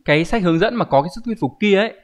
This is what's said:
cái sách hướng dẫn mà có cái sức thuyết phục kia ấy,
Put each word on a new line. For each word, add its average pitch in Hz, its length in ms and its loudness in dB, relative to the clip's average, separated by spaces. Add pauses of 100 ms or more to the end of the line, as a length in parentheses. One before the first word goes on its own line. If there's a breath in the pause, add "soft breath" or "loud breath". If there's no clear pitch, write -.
cái 156 200 2
sách 220 180 -2
hướng 165 160 2
dẫn 226 160 0
mà 220 100 0
có - 180 2
cái 170 120 -4
sức 233 100 -10
thuyết 226 160 -6
phục 135 200 -2
kia 202 180 4
ấy, 220 260 -4